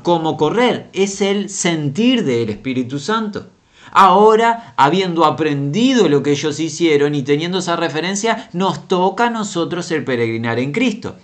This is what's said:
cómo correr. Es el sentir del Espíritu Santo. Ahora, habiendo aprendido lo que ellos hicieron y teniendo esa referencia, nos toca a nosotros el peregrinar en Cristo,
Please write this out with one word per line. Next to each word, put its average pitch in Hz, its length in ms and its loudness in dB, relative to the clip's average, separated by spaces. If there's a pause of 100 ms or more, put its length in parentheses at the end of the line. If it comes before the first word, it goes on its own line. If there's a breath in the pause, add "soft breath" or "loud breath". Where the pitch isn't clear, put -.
cómo 160 340 0
correr. 160 560 0
Es 196 260 -2
el 196 300 -2
sentir 185 720 0
del 117 260 -2
Espíritu 127 500 -6
Santo. 214 480 -6 (440 loud breath)
Ahora, 220 840 4
habiendo 170 480 2
aprendido 156 800 2
lo 143 160 2
que 147 80 2
ellos 147 280 -2
hicieron 147 540 2
y 143 100 -2
teniendo 156 340 0
esa 180 180 -2
referencia, 170 800 -4
nos 175 340 -2
toca 190 400 0
a 233 40 0
nosotros 175 600 -4
el 147 140 -2
peregrinar 117 540 -2
en 135 120 -4
Cristo, 214 520 -4